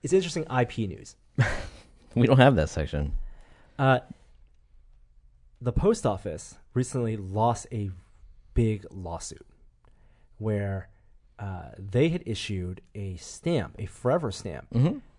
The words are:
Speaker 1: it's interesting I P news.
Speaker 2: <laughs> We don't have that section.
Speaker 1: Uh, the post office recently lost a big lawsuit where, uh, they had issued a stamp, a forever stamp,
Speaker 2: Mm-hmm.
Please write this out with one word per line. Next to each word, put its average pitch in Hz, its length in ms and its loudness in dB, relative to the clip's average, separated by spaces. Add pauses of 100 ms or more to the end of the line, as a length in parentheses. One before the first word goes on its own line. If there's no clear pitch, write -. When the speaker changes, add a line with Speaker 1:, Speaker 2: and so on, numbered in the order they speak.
Speaker 1:
it's 147 100 0
interesting 175 360 2
I 127 160 2
P 110 220 -4
news. - 280 -12 (220)
Speaker 2:
<laughs> 117 80 6 (680)
We 120 120 6
don't 131 100 8
have 131 200 10
that 73 120 2
section. 73 440 -2 (680)
Speaker 1:
Uh, 135 220 4 (1600)
the 120 120 -2
post 214 340 2
office 95 540 -4 (160)
recently 120 420 -2
lost 107 540 0
a 104 180 -4 (640)
big 110 380 2
lawsuit 87 560 -12 (920)
where, 101 520 -4 (500)
uh, 92 300 -8 (100)
they 117 300 2
had 170 180 -4
issued 92 540 -6 (120)
a 98 220 -8
stamp, - 640 -4
a 104 80 -8
forever 135 440 -2
stamp, 82 440 -10
Speaker 2:
Mm-hmm. 175 240 2 (200)